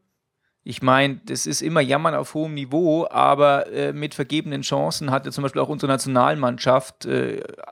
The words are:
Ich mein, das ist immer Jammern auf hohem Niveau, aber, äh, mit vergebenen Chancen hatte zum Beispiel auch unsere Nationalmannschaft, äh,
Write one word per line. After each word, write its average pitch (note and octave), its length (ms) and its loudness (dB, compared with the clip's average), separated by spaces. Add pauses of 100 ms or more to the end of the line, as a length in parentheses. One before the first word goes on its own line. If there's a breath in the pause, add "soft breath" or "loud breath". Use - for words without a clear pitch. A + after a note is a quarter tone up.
(640)
Ich - 160 -12
mein, C3 440 2
das B2+ 200 -6
ist D3 160 -4
immer D#3+ 200 0
Jammern D3 320 0
auf C3+ 220 -4
hohem D#3 180 -4
Niveau, D3+ 560 0
aber, C#3 600 4
äh, C#3+ 220 -2
mit D3 200 -8
vergebenen D3 500 -4
Chancen C#3+ 480 -2
hatte C3+ 200 -2
zum C#3+ 100 -6
Beispiel C#3 200 -2
auch C3+ 80 0
unsere C#3+ 220 -2
Nationalmannschaft, C3 1120 2
äh, B2+ 360 -2 (300)